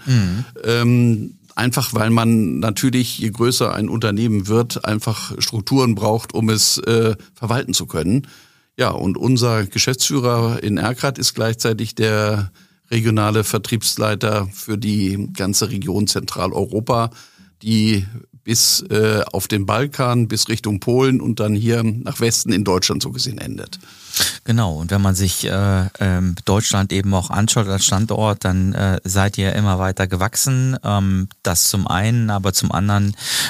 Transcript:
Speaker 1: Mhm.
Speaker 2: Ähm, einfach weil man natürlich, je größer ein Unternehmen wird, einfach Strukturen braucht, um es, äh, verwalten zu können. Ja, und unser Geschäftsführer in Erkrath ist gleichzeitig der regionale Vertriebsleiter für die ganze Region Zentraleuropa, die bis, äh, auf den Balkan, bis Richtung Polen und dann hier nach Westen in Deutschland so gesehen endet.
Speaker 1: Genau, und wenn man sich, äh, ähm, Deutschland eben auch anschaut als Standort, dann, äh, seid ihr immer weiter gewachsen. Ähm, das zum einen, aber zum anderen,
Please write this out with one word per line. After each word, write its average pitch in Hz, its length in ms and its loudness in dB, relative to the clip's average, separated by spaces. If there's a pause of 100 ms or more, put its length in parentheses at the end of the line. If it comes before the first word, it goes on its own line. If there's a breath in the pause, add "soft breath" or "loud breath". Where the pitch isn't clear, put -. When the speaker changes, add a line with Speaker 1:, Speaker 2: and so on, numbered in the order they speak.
Speaker 1:
Mhm. 110 400 2 (180 loud breath)
Speaker 2:
Ähm, 120 720 2 (200)
einfach 123 380 -2
weil 110 160 2
man 113 500 2
natürlich, 120 580 0
je 110 140 -4
größer 117 420 0
ein 104 160 -2
Unternehmen 107 580 0
wird, 117 380 0
einfach 107 540 -4
Strukturen 120 540 2
braucht, 107 400 -2
um 110 160 2
es, - 280 2
äh, 113 380 2 (180 loud breath)
verwalten 120 400 -2
zu 85 120 -2
können. 92 420 -2 (500 loud breath)
Ja, 123 140 2
und - 260 -2
unser 117 480 2
Geschäftsführer 120 1000 0
in 104 140 0
Erkrath 120 400 -2
ist - 160 -2
gleichzeitig 113 640 -2
der 107 560 0 (380 soft breath)
regionale 110 540 2
Vertriebsleiter 107 1080 -2
für 107 240 -6
die 101 560 -2
ganze 98 360 -2
Region 101 380 -2
Zentraleuropa, 107 1000 -2 (520 loud breath)
die 107 440 2 (400)
bis, - 440 0
äh, 107 320 2 (100)
auf 98 160 -4
den 101 200 -2
Balkan, 123 600 0
bis 110 200 -2
Richtung 110 320 -2
Polen 127 420 2
und 110 180 -2
dann 107 140 0
hier 117 300 2
nach 113 360 -4
Westen - 320 0
in 92 120 2
Deutschland 92 400 0
so - 80 -6
gesehen 127 260 -6
endet. - 400 -12 (640 loud breath)
Speaker 1:
Genau, 110 340 2
und 82 120 -4
wenn 98 120 2
man 95 120 4
sich, 92 320 0
äh, 95 400 2 (140)
ähm, 92 360 2 (100)
Deutschland 98 460 2
eben 98 220 0
auch 92 160 0
anschaut 107 380 0
als 95 180 0
Standort, 104 600 0
dann, 95 280 2
äh, 95 300 0
seid 95 340 0
ihr 98 160 0
immer 101 240 2
weiter 92 300 0
gewachsen. 127 760 0
Ähm, 98 440 2 (160)
das 92 220 0
zum 98 200 0
einen, 110 460 2
aber 98 220 0
zum - 180 0
anderen, 101 440 2 (340 loud breath)